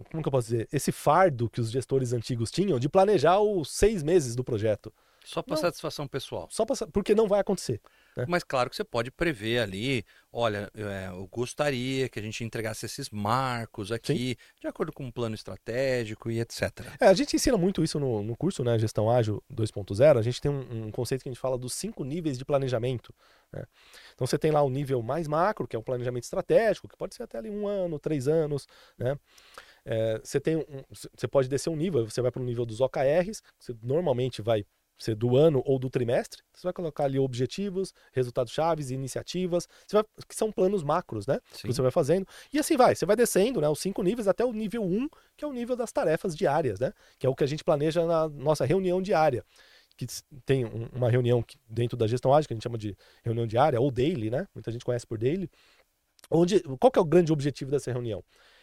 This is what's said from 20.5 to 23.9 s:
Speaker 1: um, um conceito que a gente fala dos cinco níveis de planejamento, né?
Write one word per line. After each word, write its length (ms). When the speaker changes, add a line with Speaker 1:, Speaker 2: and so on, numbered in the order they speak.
Speaker 1:
um, 360
um 40
conceito 320
que 60
a 40
gente 80
fala 180
dos 160
cinco 280
níveis 360
de 80
planejamento, 680
né? 120